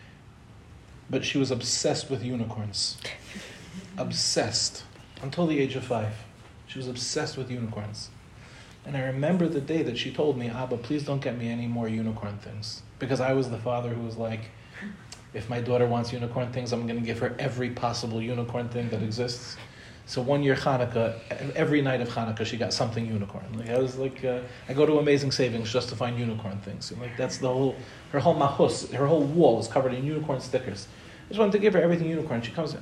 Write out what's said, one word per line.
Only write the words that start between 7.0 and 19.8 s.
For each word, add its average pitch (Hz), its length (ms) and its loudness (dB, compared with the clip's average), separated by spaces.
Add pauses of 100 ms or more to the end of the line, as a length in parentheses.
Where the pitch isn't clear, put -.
with 123 140 -6
unicorns. 107 600 -6 (760)
And 143 100 -4
I 131 60 0
remember 151 460 2
the 143 120 0
day 156 220 0
that 120 160 -2
she 131 120 -4
told 147 280 2
me, 120 100 -2
"Abba, 127 300 -2
please 147 260 -2
don't 139 160 0
get 120 180 -2
me 117 120 -2
any 120 160 -2
more 117 220 0
unicorn 110 500 -2
things." - 440 -10 (160)
Because 131 220 0
I 131 120 4
was 131 180 4
the 110 80 -4
father 120 320 -2
who 117 120 -2
was 113 140 -6
like, 113 340 -4 (840)
"If 107 160 -6
my 120 100 -2
daughter 123 260 4
wants 120 260 0
unicorn 120 400 -2
things, 123 200 -2
I'm 117 140 0
gonna 117 140 -2
give 113 180 -2
her 123 200 -2
every 123 320 -2
possible 113 520 -2
unicorn 120 480 -2
thing 120 200 -2
that 110 120 -2
exists." 120 540 -4 (500)